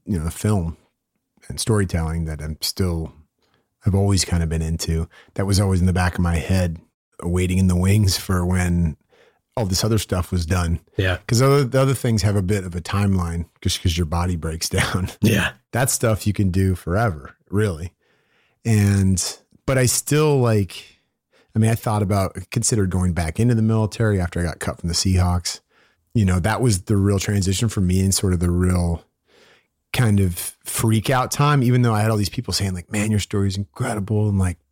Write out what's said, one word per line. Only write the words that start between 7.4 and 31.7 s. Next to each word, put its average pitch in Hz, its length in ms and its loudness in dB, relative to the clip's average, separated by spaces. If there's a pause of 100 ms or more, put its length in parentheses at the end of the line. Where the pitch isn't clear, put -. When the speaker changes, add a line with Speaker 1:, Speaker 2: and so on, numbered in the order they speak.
Speaker 1:
in 95 100 4
the 90 80 2
wings 95 400 4
for 90 280 -2
when 87 520 0 (640)
all 113 80 -2
this 92 180 -2
other 110 140 2
stuff - 340 -4
was 87 120 0
done. 85 360 0 (160)
Speaker 2:
Yeah. 92 300 0
Speaker 1:
'Cause 117 140 2
other, 139 240 4
the 123 160 0
other 135 140 2
things 113 280 0
have 104 140 2
a 101 60 0
bit 95 220 -2
of 87 100 -10
a 87 60 -4
timeline 90 640 -2 (160)
just - 200 -4
'cause 82 140 0
your 85 100 0
body 87 300 -2
breaks 80 320 -6
<laughs> - 20 -6
down. 92 380 -2 (120)
Speaker 2:
Yeah. 101 320 2 (200)
Speaker 1:
That 131 180 0
stuff 110 360 -2
you 101 60 0
can 98 180 0
do 95 240 2
forever, 87 640 -4 (140)
really. 90 420 -2 (720)
And, 101 580 4 (440)
but 135 120 0
I 127 80 2
still, 147 540 2
like, 110 580 0 (560)
I 110 40 2
mean, 110 120 4
I 117 40 2
thought 107 280 -2
about, 98 340 0 (140)
considered 107 400 0
going 92 240 0
back 80 260 -4
into 120 140 4
the 110 80 2
military 110 580 0
after 90 200 -4
I - 20 0
got 80 160 -4
cut - 220 -6
from 85 80 -4
the 85 60 -2
Seahawks. 90 640 0 (520)
You 110 140 2
know, 90 140 2
that 104 200 0
was 107 220 0
the 107 140 0
real 98 220 2
transition 98 520 0
for 107 100 -4
me 92 200 2
and 95 140 2
sort 95 200 0
of 85 60 -2
the 87 100 0
real 90 540 0 (920)
kind 107 260 4
of 90 440 -2
freak 110 440 0
out 127 220 0
time, 143 320 2
even 123 180 4